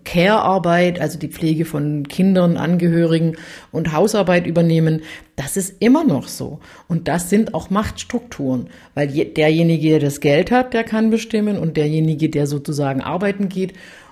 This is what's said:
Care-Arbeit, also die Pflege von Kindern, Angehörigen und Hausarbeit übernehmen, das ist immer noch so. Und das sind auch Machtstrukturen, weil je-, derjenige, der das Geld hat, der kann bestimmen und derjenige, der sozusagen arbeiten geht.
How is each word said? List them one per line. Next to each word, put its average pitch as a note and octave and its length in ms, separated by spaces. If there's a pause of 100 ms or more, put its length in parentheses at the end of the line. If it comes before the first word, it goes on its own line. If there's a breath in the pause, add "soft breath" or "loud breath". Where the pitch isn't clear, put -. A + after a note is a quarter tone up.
Care-Arbeit, F3 960
also D3+ 180
die D#3 100
Pflege D#3+ 360
von D3 420
Kindern, F3+ 500
Angehörigen E3+ 800 (360 loud breath)
und E3 200
Hausarbeit F3+ 540
übernehmen, E3 560 (340 loud breath)
das C#3 200
ist F#3+ 240
immer C#4 240
noch D3+ 240
so. - 320 (280 loud breath)
Und E3 200
das E3+ 200
sind A3 260
auch - 160
Machtstrukturen, G#3 1000 (260 loud breath)
weil D3 160
je-, D#3+ 220
derjenige, D#3+ 580
der D#3 100
das C#3+ 200
Geld D#3 300
hat, B3+ 240
der A3+ 100
kann A3 260
bestimmen G#3+ 480
und D#3 180
derjenige, D#3 540
der C#3+ 160
sozusagen C#3 560
arbeiten G3 460
geht. F#3 260 (380 loud breath)